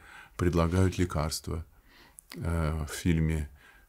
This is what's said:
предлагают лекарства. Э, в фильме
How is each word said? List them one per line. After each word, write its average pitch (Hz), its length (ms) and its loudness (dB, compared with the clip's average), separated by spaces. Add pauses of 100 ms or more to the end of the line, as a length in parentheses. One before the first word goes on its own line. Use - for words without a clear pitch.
(360)
предлагают 87 640 2
лекарства. 82 640 -2 (720)
Э, 80 520 -2
в - 40 -10
фильме 80 560 0 (400)